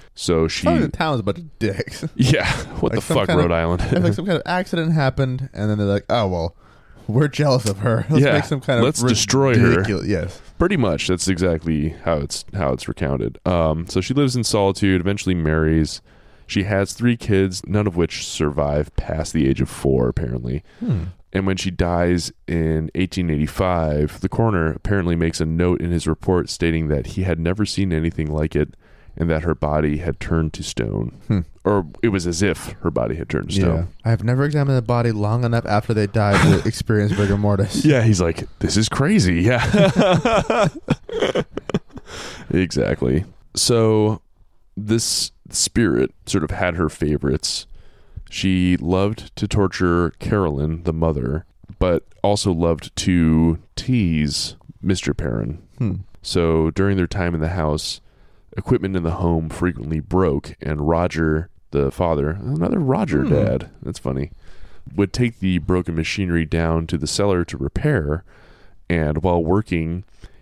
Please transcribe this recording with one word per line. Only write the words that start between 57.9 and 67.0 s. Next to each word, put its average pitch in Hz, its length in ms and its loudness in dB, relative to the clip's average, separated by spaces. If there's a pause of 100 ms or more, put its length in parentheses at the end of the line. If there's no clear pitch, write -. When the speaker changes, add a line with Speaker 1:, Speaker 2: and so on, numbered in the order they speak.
Speaker 1:
equipment 95 380 0
in 87 80 -2
the 80 80 0
home 82 380 0
frequently 78 500 -4
broke, 78 640 0
and 73 260 -2
Roger, 82 640 0 (220)
the 69 200 0
father, 78 400 0
another 131 480 -2
Roger 135 440 0
Speaker 2:
Hmm. 254 100 -2
Speaker 1:
dad, 64 360 0 (120)
that's - 180 -10
funny, 65 320 -4 (640)
would 101 180 0
take 120 260 -2
the 92 200 2
broken 87 360 0
machinery 85 500 0
down 82 420 0
to 85 100 -4
the 73 100 -4